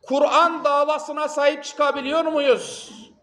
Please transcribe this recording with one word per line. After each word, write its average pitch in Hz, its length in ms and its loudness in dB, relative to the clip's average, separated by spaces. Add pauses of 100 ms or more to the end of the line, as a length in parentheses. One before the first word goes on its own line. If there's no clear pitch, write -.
Kur'an 294 600 2
davasına 294 640 0
sahip 294 360 0
çıkabiliyor 285 600 -2
muyuz? 285 680 -2 (300)